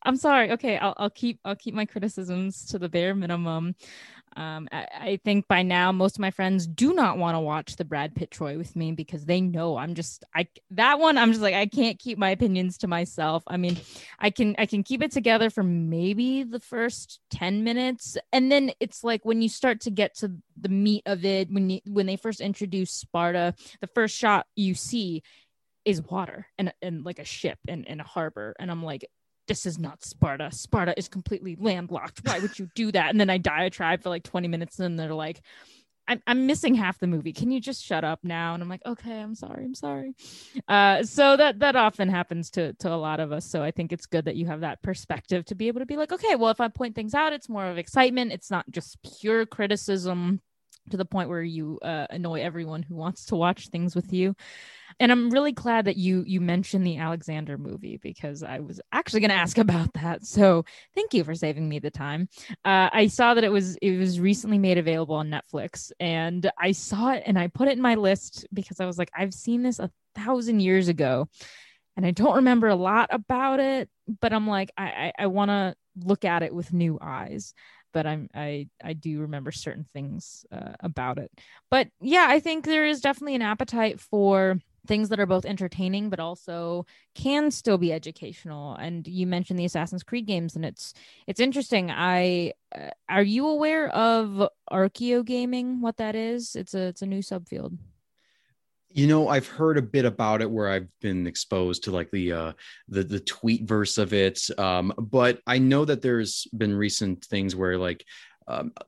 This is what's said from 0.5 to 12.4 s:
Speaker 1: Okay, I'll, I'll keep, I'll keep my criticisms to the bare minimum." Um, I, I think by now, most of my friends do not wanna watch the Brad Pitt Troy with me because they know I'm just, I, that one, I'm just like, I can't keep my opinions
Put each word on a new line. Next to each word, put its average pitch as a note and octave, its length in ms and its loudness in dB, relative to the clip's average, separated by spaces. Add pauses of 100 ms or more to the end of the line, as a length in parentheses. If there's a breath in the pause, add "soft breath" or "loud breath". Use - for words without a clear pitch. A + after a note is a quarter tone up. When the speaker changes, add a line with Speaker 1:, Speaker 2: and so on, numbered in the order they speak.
Speaker 1:
Okay, A#3 240 0
I'll, - 200 0
I'll G#3 140 -2
keep, - 340 -4
I'll G3 100 -6
keep G#3+ 200 -8
my G#3+ 100 -2
criticisms F#3+ 840 -4
to G3 120 -6
the F3 100 -4
bare F3 240 0
minimum." E3+ 640 -2 (600 loud breath)
Um, D#3 360 -10
I, D3+ 160 -8 (120)
I G3+ 240 -2
think G3+ 240 2
by F3+ 140 6
now, F3+ 300 4
most F#3+ 240 2
of - 40 -10
my F#3+ 120 -2
friends F#3 340 0
do A#3 280 2
not B3 240 4
wanna E3 240 0
watch D3+ 340 -4
the F3 100 -4
Brad D3 300 -4
Pitt - 160 -6
Troy D3 260 -6
with E3+ 180 -8
me D#3+ 160 -2
because D#3 340 -8
they F3 160 2
know E3+ 360 0
I'm D3+ 180 -6
just, - 280 -10 (120)
I, - 120 0 (240)
that B3 280 4
one, D#4 180 6
I'm A3+ 140 8
just A3 100 2
like, G3 120 4
I G3+ 140 2
can't A3+ 320 0
keep A#3 180 -8
my G3 140 4
opinions F#3 480 0